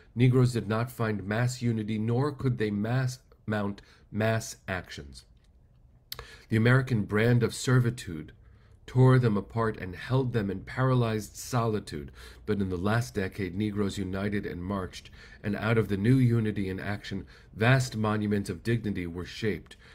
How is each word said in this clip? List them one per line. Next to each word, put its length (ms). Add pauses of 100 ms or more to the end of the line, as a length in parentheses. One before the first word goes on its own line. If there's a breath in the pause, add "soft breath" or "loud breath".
(160 loud breath)
Negroes 380
did 140
not 240
find 320
mass 380
unity, 360
nor 360
could 240
they 140
mass 480 (280)
mount 340 (300 loud breath)
mass 460 (100)
actions. 580 (1200 loud breath)
The 60
American 500
brand 360
of 140
servitude 760 (540 soft breath)
tore 320
them 180
apart 420
and 180
held 360
them 200
in 140
paralyzed 680
solitude. 760 (340 loud breath)
But 160
in 80
the 80
last 380
decade, 400
Negroes 420
united 480
and 180
marched, 460 (320 loud breath)
and 140
out 240
of 80
the 100
new 200
unity 520
in 100
action, 460 (300 loud breath)
vast 420
monuments 540
of 100
dignity 460
were 180
shaped, 500 (200 loud breath)